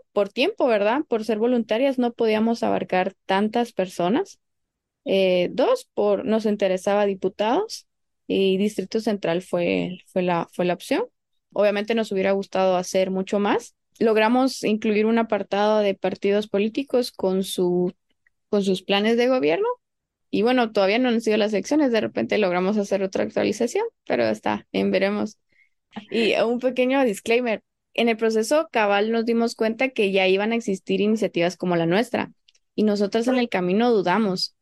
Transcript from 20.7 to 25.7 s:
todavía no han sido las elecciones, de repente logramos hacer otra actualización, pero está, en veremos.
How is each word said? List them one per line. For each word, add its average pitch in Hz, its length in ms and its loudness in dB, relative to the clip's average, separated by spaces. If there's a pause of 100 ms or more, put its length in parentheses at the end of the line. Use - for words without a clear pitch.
todavía 208 300 2
no 254 80 0
han 233 120 0
sido 214 180 0
las 214 140 0
elecciones, 269 380 0
de 220 100 2
repente 226 380 -2
logramos 185 380 0
hacer 202 260 -2
otra 190 220 -2
actualización, 220 600 -2 (220)
pero 240 220 0
está, 214 420 -4
en 196 220 0
veremos. 202 460 -2 (720)